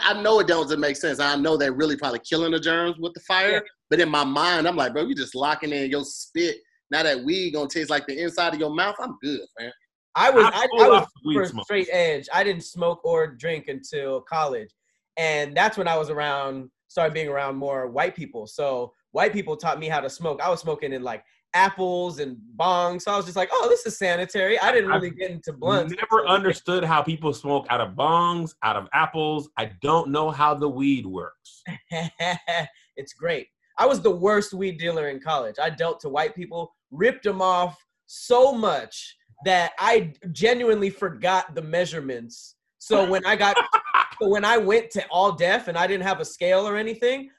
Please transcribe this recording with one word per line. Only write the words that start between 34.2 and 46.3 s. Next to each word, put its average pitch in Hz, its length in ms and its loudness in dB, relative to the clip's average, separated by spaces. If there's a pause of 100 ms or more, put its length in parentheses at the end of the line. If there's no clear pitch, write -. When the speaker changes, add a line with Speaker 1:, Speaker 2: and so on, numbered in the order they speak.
Speaker 2:
weed 185 240 -4
dealer 160 320 -2
in 139 120 -8
college. 139 400 -2
I 160 80 0
dealt 160 320 -4
to 147 80 -8
white 151 260 -2
people, - 380 -10 (180)
ripped 220 320 0
them 190 180 -2
off 185 360 2 (300)
so 254 460 4
much 175 600 -4 (300)
that 180 340 4
I 196 340 4 (200)
genuinely 214 560 2
forgot 185 680 -2
the 160 60 -6
measurements. 147 960 -6 (240)
So 196 300 2
when 185 160 0
I 208 120 4
got, 202 180 4
Speaker 3:
<laughs> - 640 2
Speaker 2:
so 214 60 2
when 202 160 2
I 226 140 6
went 220 340 4
to 190 180 -4
All 190 220 4
Def 175 380 0
and 170 80 -4
I 180 100 2
didn't 190 180 -2
have 190 140 0
a 156 60 -6
scale 185 420 0